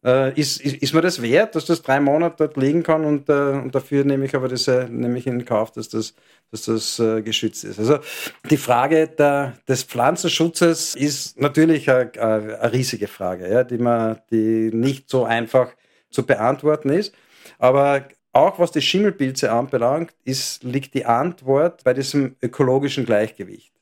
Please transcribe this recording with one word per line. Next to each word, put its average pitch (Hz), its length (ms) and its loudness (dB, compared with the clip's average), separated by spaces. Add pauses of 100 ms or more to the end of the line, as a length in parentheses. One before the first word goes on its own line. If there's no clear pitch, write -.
Äh, 131 360 2
ist, 139 220 -4
ist, 139 160 -2
ist 143 160 -4
mir 160 80 4
das 175 200 -2
wert, 139 340 2
dass 156 100 -2
das 165 160 0
drei 135 180 0
Monate 156 380 2
dort 151 200 -2
liegen 147 260 2
kann 160 220 0
und, 147 240 0
äh, 147 40 4
und 139 420 -2
dafür 139 280 0
nehme 139 220 0
ich 135 100 -6
aber 127 120 -2
diese, 127 420 0
nehme 123 280 -4
ich 120 100 -8
in 120 160 -4
Kauf, 110 280 -2
dass 107 180 -12
das, 113 240 -6 (380)
dass 110 120 -12
das, 113 360 -4
äh, 113 220 0
geschützt 107 440 -4
ist. 101 140 -12
Also 135 200 2 (500)
die 151 60 4
Frage 139 540 2
der, 139 480 0 (100)
des 127 160 -2
Pflanzenschutzes 165 1120 0
ist 135 440 -6
natürlich 143 500 2
a-, 127 280 2
a-, 110 440 -2
a 117 60 0
riesige 117 400 -2
Frage, 92 440 -6
ja, 123 140 4
die 123 120 -6
man, 113 420 0 (120)
die 113 420 0
nicht 135 360 -2
so 127 160 0
einfach 117 440 0 (400)
zu - 160 -4
beantworten 139 680 0
ist. 196 220 -2 (440)
Aber 139 480 2 (260)
auch 156 260 4
was 170 140 2
die 151 100 -2
Schimmelpilze 143 680 0
anbelangt, 131 720 -2
ist, - 400 -6
liegt 131 300 -6
die 123 120 -4
Antwort 139 800 0
bei 127 100 2
diesem 135 480 -2
ökologischen 135 640 0
Gleichgewicht. 104 760 -4